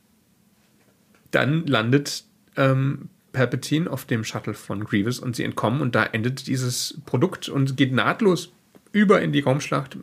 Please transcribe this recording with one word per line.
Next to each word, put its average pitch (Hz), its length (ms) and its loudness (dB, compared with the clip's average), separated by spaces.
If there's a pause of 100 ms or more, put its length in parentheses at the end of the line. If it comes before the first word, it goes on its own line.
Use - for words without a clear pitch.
(1300)
dann 139 340 2
landet, 131 600 0 (320)
ähm, 135 520 2 (240)
Palpatine 131 560 0
auf 127 160 -8
dem 113 180 -2
Shuttle 110 300 -8
von 104 300 -8
Grievous 110 360 0
und 120 160 -6
sie - 80 -4
entkommen 120 380 0
und 120 140 0
da 110 100 4
endet 120 420 -4
dieses 127 580 -4
Produkt - 420 -2
und 135 300 -2
geht 131 160 2
nahtlos 160 580 2 (400)
über 202 300 6
in 160 100 0
die 147 80 2
Raumschlacht, 139 640 -2